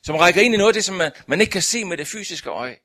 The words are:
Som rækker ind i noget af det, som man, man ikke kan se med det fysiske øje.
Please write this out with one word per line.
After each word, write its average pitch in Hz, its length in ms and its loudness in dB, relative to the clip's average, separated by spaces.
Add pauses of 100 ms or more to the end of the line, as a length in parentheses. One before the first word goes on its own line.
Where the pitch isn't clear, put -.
Som 156 140 -6
rækker 175 240 6
ind 233 140 4
i - 20 0
noget 202 120 4
af 214 60 4
det, 208 100 -2
som 190 120 -8
man, 160 160 -2 (140)
man 156 140 -2
ikke 214 100 2
kan 185 120 -2
se 226 220 -4
med 175 120 -6
det 143 100 -10
fysiske 180 440 -12
øje. 117 340 -10